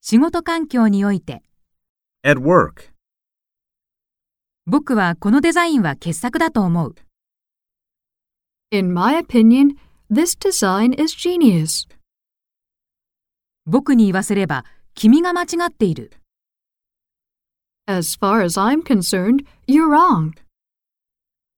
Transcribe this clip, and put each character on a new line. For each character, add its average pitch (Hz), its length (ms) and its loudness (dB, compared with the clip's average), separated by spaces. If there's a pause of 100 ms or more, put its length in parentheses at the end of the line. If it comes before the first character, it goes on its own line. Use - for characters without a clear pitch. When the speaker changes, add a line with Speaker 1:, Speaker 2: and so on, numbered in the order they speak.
Speaker 1:
仕 - 180 2
事 330 240 0
環 330 240 -4
境 233 220 0
に 202 160 0
お 202 80 -2
い 185 80 -4
て。 - 240 -16 (800)
Speaker 2:
At 139 160 2
work. 135 500 0 (1800)
Speaker 1:
僕 262 300 -2
は 180 240 0
こ 202 100 -2
の 262 100 4
デ 339 120 0
ザ 339 140 0
イ 320 100 0
ン 233 60 2
は 151 120 -2
傑 160 240 -8
作 233 220 -4
だ 330 100 0
と 240 120 0
思 170 260 0
う。 - 80 -16 (1800)
Speaker 3:
In 196 200 -2
my 185 220 0
opinion, 269 600 2 (340)
this 311 260 0
design 226 640 -2
is 311 140 -2
genius. 240 720 0 (1800)
Speaker 1:
僕 269 280 2
に 226 100 4
言 185 80 -2
わ 190 80 -2
せ 202 140 -4
れ 196 100 -2
ば、 131 180 -6 (300)
君 254 280 4
が 349 100 -2
間 349 100 -4
違 349 40 -6 (200)
っ 339 60 -6
て 226 140 -2
い 165 100 -2
る。 - 160 -18 (1700)
Speaker 3:
As 180 300 -4
far 208 280 0
as 175 140 -4
I'm 269 260 -2
concerned, 202 600 0 (220)
you're 311 220 2
wrong. 294 460 2 (1200)